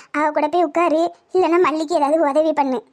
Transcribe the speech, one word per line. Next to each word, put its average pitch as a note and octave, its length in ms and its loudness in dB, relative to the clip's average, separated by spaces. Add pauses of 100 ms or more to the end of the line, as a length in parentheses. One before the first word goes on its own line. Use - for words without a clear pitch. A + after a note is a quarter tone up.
(120)
அவ D4+ 200 -2
கூட D4+ 160 -2
போய் E4+ 160 0
உட்காரு, E4 480 0 (220)
இல்லைன்னா F4+ 280 2
மல்லிக்கு D#4 340 -2
ஏதாவது D4+ 340 0
உதவி D#4 240 0
பண்ணு. C4+ 400 -2